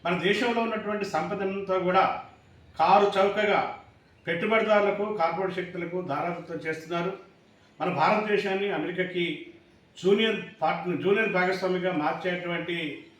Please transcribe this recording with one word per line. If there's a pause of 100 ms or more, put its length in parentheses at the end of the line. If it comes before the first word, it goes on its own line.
మన
దేశంలో
ఉన్నటువంటి
సంపదంతా
కూడా (560)
కారు
చౌకగా (480)
పెట్టుబడిదారులకు,
కార్పొరేట్
శక్తులకు
దారాదత్తం
చేస్తున్నారు. (680)
మన
భారతదేశాన్ని
అమెరికాకి (520)
జూనియర్ (160)
పార్ట్నర్,
జూనియర్
భాగస్వామిగా
మార్చేటువంటి (140)